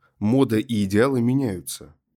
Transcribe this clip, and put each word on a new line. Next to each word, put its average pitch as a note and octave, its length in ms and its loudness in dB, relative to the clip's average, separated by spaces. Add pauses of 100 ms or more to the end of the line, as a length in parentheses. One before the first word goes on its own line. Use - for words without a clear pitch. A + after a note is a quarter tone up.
(180)
мода A2+ 400 2
и G#2+ 260 -2
идеалы A#2+ 360 2
меняются. A#2+ 720 -4 (220)